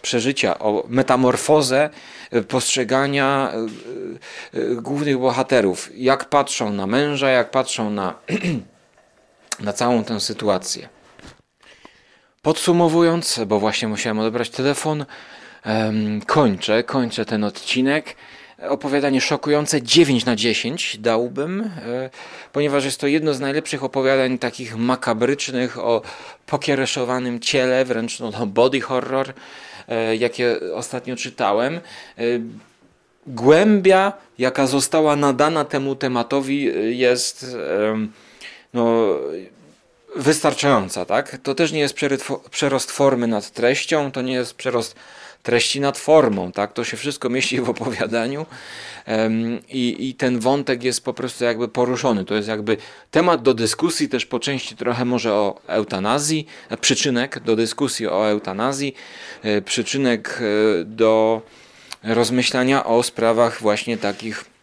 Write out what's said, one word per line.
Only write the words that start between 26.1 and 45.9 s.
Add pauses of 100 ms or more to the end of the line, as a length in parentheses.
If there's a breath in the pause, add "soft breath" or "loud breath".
pokiereszowanym
ciele,
wręcz,
no,
no,
body
horror, (540 loud breath)
e,
jakie (140)
ostatnio
czytałem.
E, (1500 loud breath)
głębia, (240 loud breath)
jaka
została
nadana
temu
tematowi,
e, (180)
jest, (440)
em, (640 loud breath)
no, (1080)
wystarczająca,
tak?
To
też
nie
jest
przerytwo-, (100)
przerost
formy
nad
treścią,
to
nie
jest
przerost (480 loud breath)
treści
nad